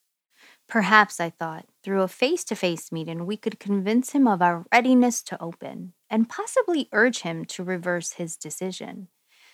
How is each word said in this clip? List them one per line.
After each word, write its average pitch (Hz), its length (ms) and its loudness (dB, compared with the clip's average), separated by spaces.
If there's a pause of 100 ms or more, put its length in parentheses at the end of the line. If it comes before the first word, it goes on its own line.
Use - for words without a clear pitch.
(680)
Perhaps, 208 520 4
I 170 100 -2
thought, 160 380 -10 (160)
through 196 180 2
a 185 60 4
face-to-face 202 840 -2
meeting, 165 340 -6
we 214 120 -6
could 214 220 -8
convince 202 540 0
him 269 140 6
of 190 140 2
our 175 300 2
readiness 247 520 4
to - 180 -12
open 170 520 -12 (160)
and 226 200 2
possibly 392 640 0
urge 233 280 4
him 165 260 -6
to - 180 -10
reverse 175 500 -4
his 165 240 -8
decision. 185 720 -10 (440)